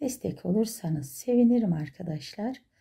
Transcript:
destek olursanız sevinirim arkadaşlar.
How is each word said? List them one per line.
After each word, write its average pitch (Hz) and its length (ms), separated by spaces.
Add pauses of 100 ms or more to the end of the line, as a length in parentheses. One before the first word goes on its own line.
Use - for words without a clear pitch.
destek 247 440
olursanız 180 680
sevinirim 240 600
arkadaşlar. 170 880 (200)